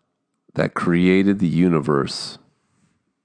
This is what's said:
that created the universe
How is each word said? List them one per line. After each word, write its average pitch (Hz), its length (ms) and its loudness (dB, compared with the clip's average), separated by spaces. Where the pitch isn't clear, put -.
that - 200 -2
created 92 640 2
the 90 100 0
universe 78 880 -2